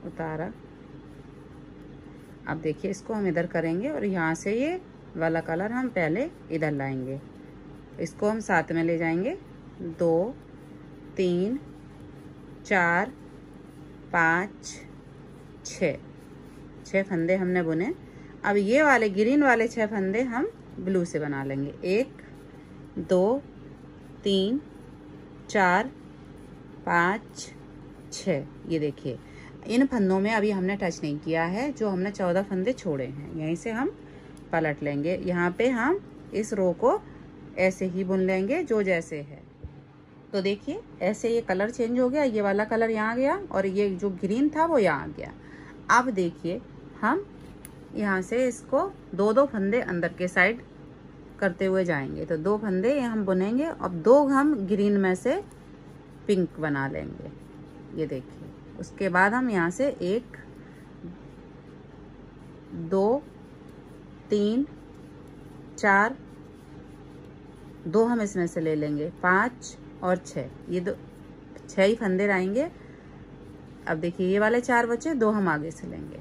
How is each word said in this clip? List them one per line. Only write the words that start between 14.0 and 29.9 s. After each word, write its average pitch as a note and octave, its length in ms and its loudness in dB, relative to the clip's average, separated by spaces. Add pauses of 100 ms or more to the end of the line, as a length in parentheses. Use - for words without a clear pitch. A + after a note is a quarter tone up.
पाँच, F3 600 2 (920)
छः, - 320 -2 (880)
छः F#3+ 180 0
फंदे F3+ 320 0
हमने F3+ 280 0
बुने। E3 300 0 (520)
अब G3+ 120 4
ये A3 260 4
वाले A#3+ 280 6
ग्रीन A#3 320 4
वाले A#3 240 6
छः A3+ 200 0
फंदे G3+ 360 0
हम B3+ 240 0 (300)
ब्लू F#3 280 0
से E3 140 -4
बना C#3+ 240 -2
लेंगे। C#3 300 -4 (160)
एक, A3+ 320 0 (800)
दो, F#3+ 420 4 (800)
तीन, G3+ 380 2 (880)
चार, G3 420 4 (920)
पाँच, F3 680 0 (640)
छः। D3 300 -2 (240)
ये D#3+ 120 0
देखिए C#3 380 -4 (500)
इन B3 180 4
फंदों G3 340 4